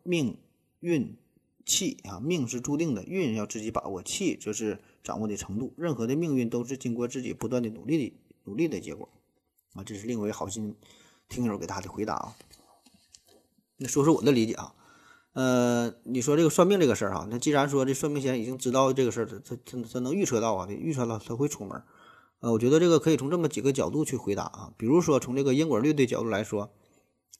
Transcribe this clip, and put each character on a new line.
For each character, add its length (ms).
命 340
运 360
气 400
啊， 160
命 260
是 140
注 160
定 180
的， 100
运 300
要 120
自 160
己 80
把 180
握， 140
气 340
则 160
是 260
掌 200
握 60
的 100
程 200
度。 200
任 160
何 120
的 80
命 220
运 140
都 120
是 140
经 160
过 160
自 140
己 100
不 160
断 140
的 80
努 160
力 100
的， 180
努 100
力 140
的 100
结 160
果 140
啊， 100
这 120
是 120
另 120
一 20
位 100
好 200
心 260
听 160
友 100
给 100
他 140
的 80
回 160
答 100
啊。 220
那 100
说 160
说 80
我 100
的 100
理 120
解 80
啊， 220
呃， 720
你 180
说 160
这 60
个 80
算 160
命 120
这 80
个 80
事 120
儿 80
啊， 160
那 80
既 120
然 160
说 200
这 80
算 180
命 80
先 140
生 80
已 20
经 140
知 120
道 220
这 100
个 80
事 100
儿， 60
他， 120
他， 260
他， 300
他 60
能 140
预 120
测 160
到 140
啊， 100
他 60
预 200
测 140
到 120
他 160
会 140
出 160
门 80
儿。 140
呃， 120
我 60
觉 100
得 100
这 80
个 140
可 100
以 60
从 140
这 80
么 100
几 140
个 100
角 160
度 160
去 100
回 200
答 80
啊。 340
比 80
如 160
说 180
从 160
这 80
个 120
因 160
果 80
律 160
的 100
角 160
度 80
来 160
说， 260